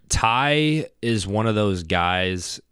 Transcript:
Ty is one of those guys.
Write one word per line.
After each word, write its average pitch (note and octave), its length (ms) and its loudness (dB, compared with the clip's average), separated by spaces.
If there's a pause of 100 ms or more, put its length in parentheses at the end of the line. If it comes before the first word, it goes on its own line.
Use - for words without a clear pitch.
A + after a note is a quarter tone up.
Ty D3 760 2 (160)
is A2+ 260 0
one G#2+ 200 0
of A2 80 0
those G2 280 0
guys. F2+ 800 -2 (100)